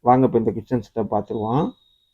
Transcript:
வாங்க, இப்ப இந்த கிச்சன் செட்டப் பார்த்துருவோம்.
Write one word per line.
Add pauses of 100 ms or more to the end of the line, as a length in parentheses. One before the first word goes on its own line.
வாங்க,
இப்ப
இந்த
கிச்சன்
செட்டப்
பார்த்துருவோம். (500)